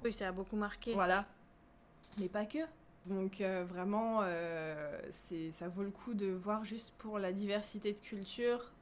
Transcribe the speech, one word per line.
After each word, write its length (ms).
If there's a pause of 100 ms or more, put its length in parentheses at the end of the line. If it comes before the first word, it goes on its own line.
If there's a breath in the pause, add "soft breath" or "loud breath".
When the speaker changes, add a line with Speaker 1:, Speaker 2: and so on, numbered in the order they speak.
Speaker 1:
Oui, 80
ça 160
a 20
beaucoup 240
marqué. 380
Speaker 2:
Voilà. 320 (920)
Mais 100
pas 160
que. 140 (480)
Donc, 340
euh, 260
vraiment, 540
euh, 760 (120)
c'est, 420
ça 160
vaut 160
le 80
coup 220
de 140
voir 360
juste 360
pour 200
la 140
diversité 580
de 80
culture, 720 (100)